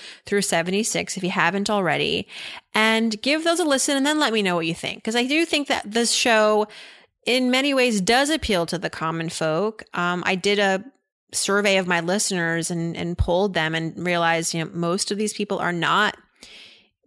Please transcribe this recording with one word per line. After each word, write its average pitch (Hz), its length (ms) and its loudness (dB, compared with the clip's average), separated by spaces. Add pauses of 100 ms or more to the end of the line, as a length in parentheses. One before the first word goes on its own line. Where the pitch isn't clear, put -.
(260)
through 202 160 0
seventy-six 180 760 0
if 190 60 -8
you 180 60 0
haven't 185 400 0
already, 165 580 0 (460)
and 220 480 2
give 302 220 0
those 339 160 2
a 359 60 2
listen 277 300 2
and 269 120 2
then 302 120 2
let 262 140 2
me 220 80 2
know 185 140 2
what 165 100 0
you 165 80 -2
think. - 300 -8
'Cause 226 120 -2
I 240 100 2
do 302 200 2
think 294 220 -2
that - 180 -2
this 226 260 0
show 214 560 4 (600)
in 254 240 2
many 269 240 2
ways 247 260 2
does 254 300 4
appeal 196 340 0
to 165 140 -4
the 165 100 -4
common 165 400 -4
folk. 165 540 -2 (100)
Um, 175 320 -2
I 185 80 0
did 196 240 0
a 196 260 2 (500)
survey 202 440 2
of 185 100 0
my 180 120 2
listeners 170 720 -2
and, 170 240 -4
and 175 220 -6
polled 185 380 0
them 160 200 0
and 160 300 -4
realized, 170 480 0
you 165 100 -2
know, 151 100 -8
most 170 380 -2
of 202 60 -4
these 208 160 -2
people 208 260 -4
are 170 140 -2
not 175 420 2 (920)